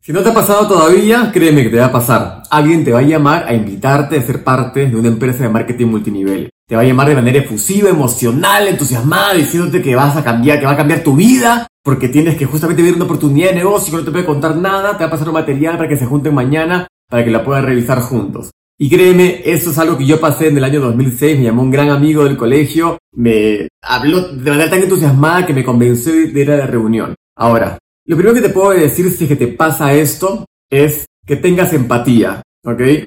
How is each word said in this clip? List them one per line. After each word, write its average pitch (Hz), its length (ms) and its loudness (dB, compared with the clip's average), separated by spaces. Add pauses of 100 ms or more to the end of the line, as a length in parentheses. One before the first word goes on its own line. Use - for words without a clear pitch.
Si 156 60 -8
no 185 100 0
te 220 60 4
ha 226 60 2
pasado 208 340 2
todavía, 202 640 2
créeme 160 300 4
que 113 80 0
te 117 80 0
va 123 80 4
a 127 60 0
pasar. 110 580 -2
Alguien 151 340 2
te 120 80 0
va 117 60 2
a 127 40 2
llamar 151 460 2
a 120 60 -2
invitarte 135 640 -2
a 131 40 0
ser 123 220 -6
parte 131 460 -2
de 117 40 -2
una 113 140 0
empresa 123 360 -2
de 117 40 -2
marketing 117 380 -2
multinivel. 98 640 -4 (180)
Te 113 80 -4
va 113 60 2
a - 20 4
llamar 131 240 2
de 151 60 4
manera 123 240 2
efusiva, 143 500 0
emocional, 170 800 0
entusiasmada, 156 640 -2
diciéndote 170 480 0
que 135 160 0
vas 139 180 2
a 156 80 -2
cambiar, 123 380 0
que 135 60 -2
va 139 60 0
a 143 40 0
cambiar 156 260 0
tu 143 140 2
vida, 233 500 4 (160)
porque 123 280 -2
tienes 156 260 2
que 143 80 -2
justamente 156 380 -2
ver 175 100 4
una 170 140 -2
oportunidad 151 420 0
de 185 60 0
negocio, 190 380 -2
que 165 40 -6
no 165 80 -6
te 160 60 -6
puede 175 160 -4
contar 151 320 -2
nada, 196 340 -2
te 196 120 -4
va 156 40 -4
a - 20 -4
pasar 160 180 -4
un 170 40 -4
material 156 460 -2
para 160 100 -4
que 147 80 -2
se 135 80 -4
junten 143 300 -2
mañana, 160 520 -2 (220)
para 120 160 -2
que 117 60 0
la 117 120 0
puedan 131 220 -2
revisar 123 380 0
juntos. - 480 -6 (260)
Y 143 140 -2
créeme, 180 560 4
eso 165 240 -2
es 139 80 -2
algo 165 180 0
que 135 80 -2
yo 151 160 2
pasé 156 280 0
en 143 100 2
el 131 60 0
año 139 180 0
dos 120 120 -2
mil 127 220 0
seis, 147 220 0
me 127 60 2
llamó 117 180 0
un 131 80 0
gran 143 180 2
amigo 147 360 2
del 139 120 2
colegio, 147 640 0 (140)
me 107 560 0 (120)
habló 143 540 -2
de 131 160 -4
manera 151 180 0
tan 185 140 0
entusiasmada 165 640 2
que 156 80 -2
me 131 100 -2
convenció 120 480 0
de 156 260 0
ir 139 120 0
a 147 80 2
la 135 80 -2
reunión. 110 480 -2 (220)
Ahora, 113 420 0 (280)
lo 165 120 -2
primero 208 160 4
que 233 120 2
te 180 60 0
puedo 190 260 2
decir 170 320 0
si 165 140 -4
es 139 40 -4
que 143 80 0
te 123 100 -2
pasa 147 480 0
esto 180 500 -2 (240)
es 147 380 0 (200)
que 143 100 -2
tengas 180 360 0
empatía, 117 720 0 (200)
¿ok? 117 200 -6 (240)